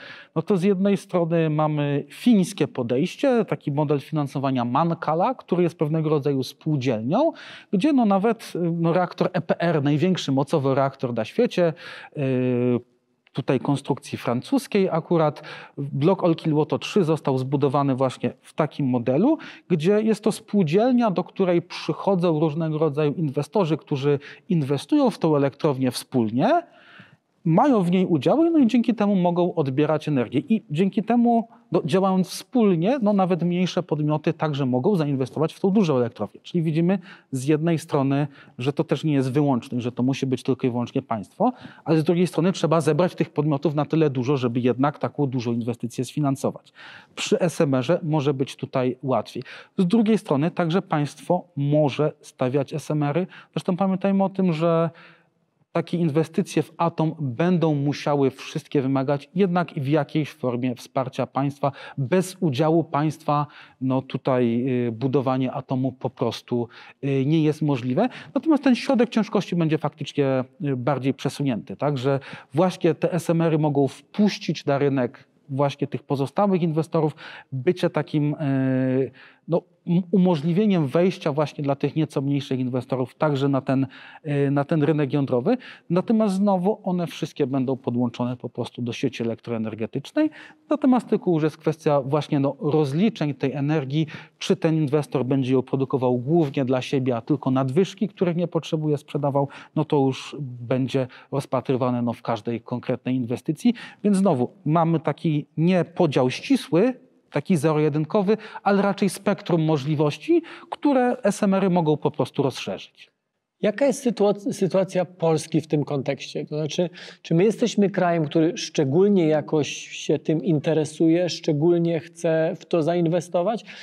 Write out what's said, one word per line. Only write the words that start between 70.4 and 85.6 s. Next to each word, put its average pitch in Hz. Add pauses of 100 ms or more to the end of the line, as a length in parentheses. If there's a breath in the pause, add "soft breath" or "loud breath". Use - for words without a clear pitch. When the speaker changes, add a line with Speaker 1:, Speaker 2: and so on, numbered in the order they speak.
Speaker 1:
y, 139
bardziej 127
przesunięty, 123
tak? 143
Że 135 (340 loud breath)
właśnie 175
te -
S 175
M 165
R-y 160
mogą 143
wpuścić -
na 139
rynek 135 (240)
właśnie 139
tych -
pozostałych 160
inwestorów, 160 (380 loud breath)
bycie 170
takim, 147
e, 131 (380 loud breath)
no, 147 (240)
m-, 175
umożliwieniem 180
wejścia 170
właśnie 147
dla 139
tych -
nieco 151
mniejszych 139
inwestorów 127
także 143
na 139
ten, 135 (360 loud breath)
e, 143
na 139
ten 156
rynek 147
jądrowy. 139 (340 loud breath)